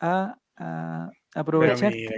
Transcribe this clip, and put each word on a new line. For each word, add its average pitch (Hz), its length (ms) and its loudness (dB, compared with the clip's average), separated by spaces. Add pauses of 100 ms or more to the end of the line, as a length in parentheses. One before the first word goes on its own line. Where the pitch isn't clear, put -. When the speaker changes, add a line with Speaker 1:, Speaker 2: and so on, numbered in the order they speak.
Speaker 1:
a, 185 360 -2 (200)
a 165 540 -8 (220)
Speaker 2:
Pero - 80 -6
Speaker 1:
aprovecharte 156 560 4
Speaker 2:
mira, 113 220 -6